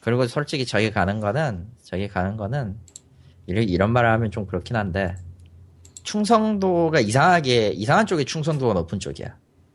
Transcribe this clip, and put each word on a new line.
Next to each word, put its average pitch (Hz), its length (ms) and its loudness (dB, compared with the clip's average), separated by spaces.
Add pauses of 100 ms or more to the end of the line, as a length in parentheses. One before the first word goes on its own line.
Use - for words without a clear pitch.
그리고 123 260 0
솔직히 143 380 -4
저기 110 260 0
가는 101 300 0
거는, 104 460 -2 (160)
저기 98 260 -6
가는 98 300 -4
거는 107 400 -6 (680)
이런, 101 180 -2
이런 95 280 2
말을 120 200 4
하면 113 180 0
좀 101 160 -8
그렇긴 95 300 -6
한데 95 380 -2 (880)
충성도가 196 960 2
이상하게, 127 680 4
이상한 117 380 2
쪽에 156 180 0
충성도가 143 480 -2
높은 92 260 -2
쪽이야. - 380 -10 (380)